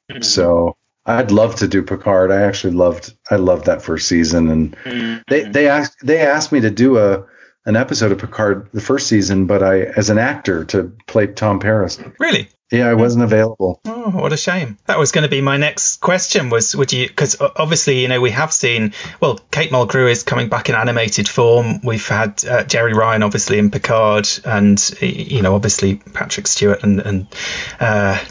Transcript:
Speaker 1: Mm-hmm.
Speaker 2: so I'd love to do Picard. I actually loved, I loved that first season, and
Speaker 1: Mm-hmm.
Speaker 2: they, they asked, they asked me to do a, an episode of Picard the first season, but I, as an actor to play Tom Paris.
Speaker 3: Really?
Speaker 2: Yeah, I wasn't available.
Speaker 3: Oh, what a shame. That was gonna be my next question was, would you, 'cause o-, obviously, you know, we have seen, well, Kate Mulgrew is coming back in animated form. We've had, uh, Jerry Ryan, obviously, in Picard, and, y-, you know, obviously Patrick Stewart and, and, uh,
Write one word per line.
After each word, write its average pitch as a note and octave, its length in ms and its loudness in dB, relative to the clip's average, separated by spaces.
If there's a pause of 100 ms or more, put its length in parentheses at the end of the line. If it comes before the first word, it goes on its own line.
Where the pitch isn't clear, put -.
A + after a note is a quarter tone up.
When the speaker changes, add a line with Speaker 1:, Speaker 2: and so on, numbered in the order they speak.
(100)
Speaker 1:
Mm-hmm. B2 120 -14
Speaker 2:
so E2+ 520 2 (300)
I'd A2+ 260 0
love G#2+ 260 2
to G2+ 120 -2
do F#2 140 0
Picard. F#2+ 480 0
I G2 120 2
actually G2 320 -2
loved, F2 380 0 (180)
I G#2 60 2
loved F2 300 2
that - 160 0
first D#2+ 260 -4
season, E2 400 2
and D#2 360 0
Speaker 1:
Mm-hmm. A#2 340 -6 (100)
Speaker 2:
they, C#3 140 2
they C3+ 260 0
asked, C#3+ 340 0
they D3+ 180 2
asked C#3+ 300 0
me C#3+ 100 2
to A2 100 2
do A#2+ 260 4
a, G2 280 2 (420)
an A#2 100 2
episode A#2 360 0
of G2 60 -2
Picard G2+ 540 -4
the G#2+ 80 -6
first C3+ 280 -2
season, F#2+ 380 2
but G2 160 2
I, F#2+ 180 4
as G2+ 280 -2
an G#2+ 80 4
actor A2 500 -2
to F2+ 240 -2 (160)
play G#2 200 0
Tom G2+ 340 -2
Paris. G2+ 380 0 (200)
Speaker 3:
Really? D4 300 -2 (220)
Speaker 2:
Yeah, A#2+ 200 2
I A#2 40 4
wasn't A#2+ 300 2
available. G#2+ 600 0
Speaker 3:
Oh, A3+ 240 -6
what D#3 240 -2
a - 20 -4
shame. D3+ 400 -4 (100)
That F#3 120 -2
was D3 120 0
gonna D3+ 180 0
be C#3 120 -2
my C3+ 160 0
next - 440 -2
question F3 500 -2
was, A2+ 260 0
would C3+ 160 0
you, B2+ 160 -2
'cause - 320 -2
o-, C#3+ 160 2
obviously, D3+ 460 0
you B2+ 60 0
know, B2+ 120 2
we B2 100 2
have D3+ 220 -2
seen, A2+ 400 0 (280)
well, B2+ 180 0 (120)
Kate D#3 200 -2
Mulgrew B2+ 400 2
is A#2 120 0
coming A#2+ 280 -2
back A#2 180 -4
in B2+ 60 0
animated A2+ 560 0
form. A#2 520 2
We've A2 240 -4
had, G#2+ 380 -2
uh, A#2+ 200 0
Jerry A#2 280 0
Ryan, A2 300 2
obviously, G#2 360 0
in G#2 120 4
Picard, G#2+ 580 0 (160)
and, G2+ 340 4 (220)
y-, - 80 -2
you - 340 -4
know, F#2+ 120 2
obviously G2+ 420 0
Patrick - 500 -8
Stewart - 360 0
and, G2+ 180 2
and, G2 260 -4 (540)
uh, G2+ 500 0